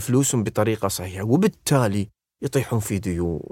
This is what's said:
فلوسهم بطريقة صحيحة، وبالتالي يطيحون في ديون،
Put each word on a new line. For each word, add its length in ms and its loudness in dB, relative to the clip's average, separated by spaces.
فلوسهم 420 2
بطريقة 460 0
صحيحة، 360 -6
وبالتالي 840 2
يطيحون 380 -2
في 180 -4
ديون، 420 -2